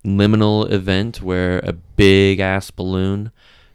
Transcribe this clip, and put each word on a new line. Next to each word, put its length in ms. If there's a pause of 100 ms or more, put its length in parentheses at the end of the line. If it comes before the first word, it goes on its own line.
liminal 640
event 520
where 380
a 120
big 680
ass 300
balloon 600 (440)